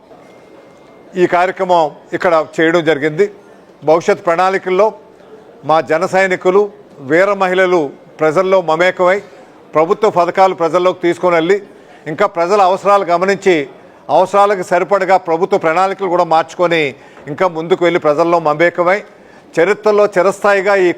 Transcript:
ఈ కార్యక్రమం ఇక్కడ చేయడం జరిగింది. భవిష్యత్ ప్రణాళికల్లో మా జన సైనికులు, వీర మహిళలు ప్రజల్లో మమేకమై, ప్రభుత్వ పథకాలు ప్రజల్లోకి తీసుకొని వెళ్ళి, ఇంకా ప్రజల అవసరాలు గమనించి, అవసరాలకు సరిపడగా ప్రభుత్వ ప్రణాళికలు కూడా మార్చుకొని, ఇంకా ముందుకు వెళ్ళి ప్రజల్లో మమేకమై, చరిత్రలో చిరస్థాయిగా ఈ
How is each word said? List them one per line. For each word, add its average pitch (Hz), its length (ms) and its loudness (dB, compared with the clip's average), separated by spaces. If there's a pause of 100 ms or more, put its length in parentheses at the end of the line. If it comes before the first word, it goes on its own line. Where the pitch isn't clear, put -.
(1200)
ఈ - 20 4 (120)
కార్యక్రమం 180 460 0 (340)
ఇక్కడ 170 180 0 (220)
చేయడం 165 340 2
జరిగింది. 151 360 -2 (640)
భవిష్యత్ 170 380 0
ప్రణాళికల్లో 185 600 0 (840)
మా 156 80 2 (140)
జన 165 140 0 (100)
సైనికులు, 185 480 2 (480)
వీర 185 200 2 (120)
మహిళలు 180 380 0 (400)
ప్రజల్లో 185 380 2 (120)
మమేకమై, 180 480 0 (560)
ప్రభుత్వ 190 420 0
పథకాలు 180 440 2
ప్రజల్లోకి 180 440 0
తీసుకొని 175 340 0
వెళ్ళి, 175 180 0 (540)
ఇంకా 196 160 -2 (100)
ప్రజల 175 320 0
అవసరాలు 196 440 0
గమనించి, 190 440 0 (600)
అవసరాలకు 196 540 2
సరిపడగా 185 460 0 (120)
ప్రభుత్వ 180 360 -2
ప్రణాళికలు 190 500 -2
కూడా 175 200 0
మార్చుకొని, 165 480 -2 (500)
ఇంకా 185 140 -2 (100)
ముందుకు 165 300 -2
వెళ్ళి 170 200 0
ప్రజల్లో 165 320 0 (100)
మమేకమై, 175 500 0 (580)
చరిత్రలో 208 480 0 (120)
చిరస్థాయిగా 196 580 0 (120)
ఈ 175 120 2